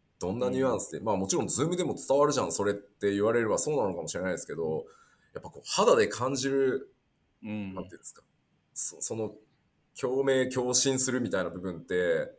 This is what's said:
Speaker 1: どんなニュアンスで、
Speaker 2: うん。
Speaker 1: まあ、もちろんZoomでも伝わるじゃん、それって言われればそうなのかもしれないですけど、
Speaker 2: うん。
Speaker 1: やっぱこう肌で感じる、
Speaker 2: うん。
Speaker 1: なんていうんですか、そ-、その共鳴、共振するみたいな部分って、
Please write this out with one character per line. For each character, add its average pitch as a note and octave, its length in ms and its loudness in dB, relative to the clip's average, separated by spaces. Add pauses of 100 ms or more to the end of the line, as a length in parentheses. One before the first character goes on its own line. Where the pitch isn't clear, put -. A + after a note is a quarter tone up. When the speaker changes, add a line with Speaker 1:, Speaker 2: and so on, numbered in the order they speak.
(200)
Speaker 1:
ど F2+ 120 -2
ん A2+ 80 -4
な B2+ 120 0
ニ C3 80 0
ュ C3 100 2
ア A2+ 60 2
ン F#2 60 -2
ス - 100 -8
で、 D#2+ 80 -6
Speaker 2:
う - 20 -10
ん。 G2 40 -8
Speaker 1:
ま G#2+ 80 2
あ、 - 20 2
も F#2+ 100 0
ち - 100 0
ろ - 60 2
ん A2+ 60 -2
Zoom D#3+ 280 2
で F3 80 -2
も C3 120 -2
伝 - 200 0
わ C#3+ 120 6
る C#3+ 40 0
じ C3 80 0
ゃ G#2+ 40 2
ん、 F2 80 -2
そ G#2 120 2
れ G2+ 100 2
っ - 20 -6
て - 360 -4
言 G2+ 140 2
わ A2+ 80 4
れ A#2 80 2
れ A2+ 60 0
ば F#2+ 100 2
そ D3+ 160 0
う C#3+ 40 0
な A2+ 100 2
の F2+ 80 -4
か E2+ 80 -6
も D#2+ 40 -8
し - 80 -6
れ F2 60 -6
な F#2 80 -2
い F2+ 40 -2
で D#2+ 40 -2
す - 80 -6
け - 80 -10
ど、 D#2 280 -2
Speaker 2:
う - 0 -
ん。 - 40 -12 (480)
Speaker 1:
や - 60 -12
っ - 20 -10
ぱ - 80 -14
こ - 100 -18
う - 60 -18
肌 G#3 300 4
で G#2+ 120 6
感 C3 280 -2
じ B2+ 120 -2
る、 C3+ 460 0 (500)
Speaker 2:
う G#2+ 60 -12
ん。 G#2 240 -6
Speaker 1:
な F#2 80 -8
ん F#2 60 -12
て F2+ 80 -20
い - 20 -18
う - 20 -20
ん - 20 -20
で - 40 -18
す - 80 -12
か、 - 80 -20 (540)
そ-、 - 260 -4
そ - 140 -2
の A2 180 -4 (680)
共 C3 240 0
鳴、 C3 260 2
共 B2+ 260 0
振 C3+ 240 2
す C3 120 4
る B2 100 0
み G#2 100 -4
た F#2+ 100 0
い - 20 -2
な F2 60 -4
部 F#2 100 -10
分 F2 180 -6
っ - 40 -12
て、 F2+ 140 -4 (440)